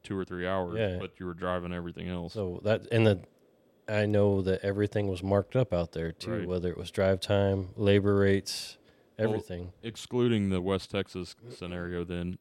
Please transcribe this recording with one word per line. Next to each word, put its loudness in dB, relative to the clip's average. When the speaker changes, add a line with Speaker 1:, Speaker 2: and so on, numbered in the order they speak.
Speaker 1:
two -6
or -2
three -6
hours, -2
Speaker 2:
Yeah. 0
Speaker 1:
but -10
you -8
were -6
driving -4
everything -8
else. -6
Speaker 2:
So -4
that, 0
and 6
the, 4
I 2
know 4
that 0
everything 0
was -4
marked 2
up 0
out 0
there -4
too, -8
Speaker 1:
Right. -4
Speaker 2:
whether -2
it -6
was -10
drive 2
time, 2
labor 4
rates, 2
Speaker 1:
Well, 0
Speaker 2:
everything. -4
Speaker 1:
excluding 0
the 0
West -2
Texas -6
scenario -6
then, -6